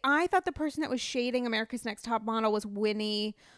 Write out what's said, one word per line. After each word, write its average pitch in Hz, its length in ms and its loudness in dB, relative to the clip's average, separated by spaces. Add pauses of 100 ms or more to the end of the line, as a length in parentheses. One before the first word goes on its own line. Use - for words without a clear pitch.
I 294 240 4
thought 370 180 2
the 359 60 0
person 302 300 -2
that 302 80 -2
was 254 120 0
shading 247 460 0
America's 226 380 -2
Next 214 180 -6
Top 226 200 -2
Model 220 280 2
was 214 140 2
Winnie 214 720 0 (220)